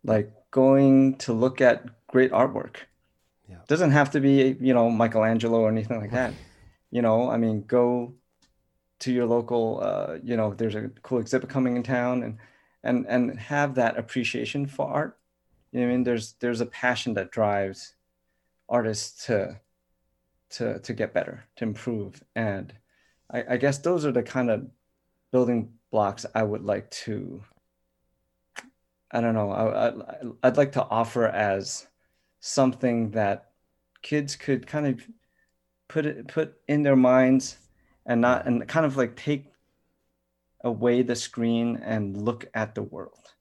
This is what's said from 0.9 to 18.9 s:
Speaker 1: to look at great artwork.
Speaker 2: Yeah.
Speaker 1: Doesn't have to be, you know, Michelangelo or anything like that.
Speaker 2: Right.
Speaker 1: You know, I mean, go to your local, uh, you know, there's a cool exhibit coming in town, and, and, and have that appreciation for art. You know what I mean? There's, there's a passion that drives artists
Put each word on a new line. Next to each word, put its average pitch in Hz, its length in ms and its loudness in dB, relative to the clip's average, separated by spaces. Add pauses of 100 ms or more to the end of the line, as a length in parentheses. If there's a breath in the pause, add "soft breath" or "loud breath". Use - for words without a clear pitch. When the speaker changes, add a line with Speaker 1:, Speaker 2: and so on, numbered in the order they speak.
Speaker 1:
to - 160 -4
look 131 280 0
at 117 240 4 (220)
great 127 240 4
artwork. - 460 0 (720)
Speaker 2:
Yeah. 90 80 -20 (100)
Speaker 1:
Doesn't 160 240 4
have 143 200 6
to 147 80 0
be, 135 400 4
you 127 140 4
know, 117 160 6
Michelangelo 113 720 2
or 107 80 4
anything 110 300 -2
like 104 120 -8
that. 123 160 -2
Speaker 2:
Right. - 80 -10 (540 loud breath)
Speaker 1:
You 120 120 -2
know, 117 280 2
I 117 80 -2
mean, 110 300 -2
go 123 460 0 (840)
to 131 120 -4
your 123 140 2
local, 117 580 0
uh, 98 400 -4
you 120 140 -4
know, 107 160 0
there's 107 220 -2
a 107 140 -8 (140)
cool 123 160 -2
exhibit 131 300 -2
coming 127 260 0
in 120 80 -4
town, 123 400 -2
and, 113 140 -10 (460 soft breath)
and, 120 240 0
and 120 320 0
have 143 360 -2
that 117 220 0
appreciation 120 680 -4
for 139 220 -6
art. 143 320 -4 (520)
You 123 100 -4
know 123 40 2
what 123 60 0
I 123 40 0
mean? 127 80 0
There's, 117 360 -4
there's 120 220 -2
a 113 40 0
passion 120 500 -4
that 95 160 -6
drives 101 640 -2 (760)
artists 110 580 -4